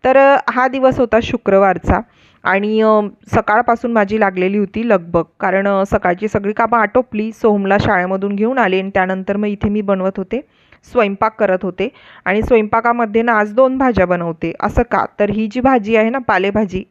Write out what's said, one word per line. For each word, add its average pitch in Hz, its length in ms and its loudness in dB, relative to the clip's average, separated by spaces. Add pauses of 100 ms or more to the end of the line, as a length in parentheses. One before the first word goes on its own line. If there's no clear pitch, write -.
तर, 262 120 4
अ, 269 200 6 (140)
हा 247 180 0
दिवस 262 320 0
होता 226 220 2
शुक्रवारचा 196 760 0 (440)
आणि, 202 360 0
अ, 214 200 4 (340)
सकाळपासून 233 580 0
माझी 214 280 0
लागलेली 190 380 0
होती 208 300 -4
लगबग, 170 340 0 (180)
कारण, 196 280 0
अ, 196 180 0
सकाळची 196 420 -2
सगळी 208 240 -4
कामं 226 260 0
आटोपली, 220 540 -2
सोहमला 202 460 2
शाळेमधून 196 580 -2
घेऊन 233 220 -2
आले 185 200 0
आणि 190 160 -4
त्यानंतर 190 420 -2
मग 208 100 -2
इथे 208 220 -4
मी 208 120 -2
बनवत 190 360 -2
होते, 214 240 -6 (520)
स्वयंपाक 214 480 0
करत 185 220 2
होते. 190 260 -4 (360)
आणि 202 180 0
स्वयंपाकामध्ये 226 800 0
ना 240 100 0
आज 214 220 0
दोन 262 240 2
भाज्या 226 280 2
बनवते. 170 540 -4
असं 214 300 -2
का? 196 140 0 (160)
तर 208 100 0
ही 214 200 -2
जी 254 100 -6
भाजी 240 360 2
आहे 220 140 2
ना 269 80 -4
पालेभाजी 196 720 -2